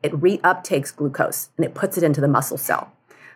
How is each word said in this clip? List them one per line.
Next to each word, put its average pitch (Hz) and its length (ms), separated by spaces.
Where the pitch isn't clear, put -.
it 147 100
reuptakes 175 840
glucose - 600
and 165 80
it - 100
puts - 220
it 175 60
into 147 180
the 143 80
muscle 135 300
cell. - 340